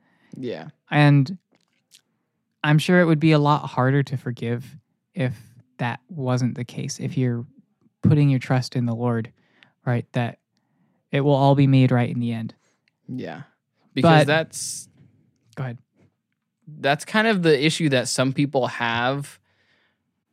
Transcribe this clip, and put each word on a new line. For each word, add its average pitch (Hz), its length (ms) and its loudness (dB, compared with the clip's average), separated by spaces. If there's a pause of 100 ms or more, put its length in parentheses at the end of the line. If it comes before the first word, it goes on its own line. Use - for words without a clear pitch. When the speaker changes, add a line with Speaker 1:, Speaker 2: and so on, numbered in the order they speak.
(360)
Speaker 1:
Yeah. 101 340 -12 (200)
Speaker 2:
And 147 480 4 (1300)
I'm 151 160 4
sure 180 200 4
it 175 60 4
would 160 140 2
be 156 120 4
a 151 80 4
lot 147 280 0
harder 135 360 0
to 131 140 -6
forgive 120 580 -8 (380)
if 127 240 -4 (400)
that 120 320 -6
wasn't 127 460 -2
the 120 100 -10
case, 139 340 -10
if 127 180 -8
you're 120 280 -2 (560)
putting 147 280 4
your 131 100 2
trust 127 360 -2
in 123 100 -2
the 117 100 -4
Lord, 117 360 -4 (540)
right, 120 280 -2
that 120 260 -6 (720)
it 139 100 0
will 143 120 2
all 139 220 4
be 139 100 4
made 131 260 4
right 120 180 0
in 120 100 -6
the 117 140 -4
end. 110 200 -10 (540)
Speaker 1:
Yeah. 120 360 -12 (520)
Because 165 260 6
Speaker 2:
But 135 60 2
Speaker 1:
that's - 600 -4 (680)
Speaker 2:
Go 139 80 -10
ahead. 120 140 -10 (920)
Speaker 1:
that's 151 360 -2
kind 220 240 -2
of 202 140 0
the 156 240 4
issue 156 240 -2
that 123 180 0
some 131 240 -2
people 135 360 -2
have 120 720 -4 (920)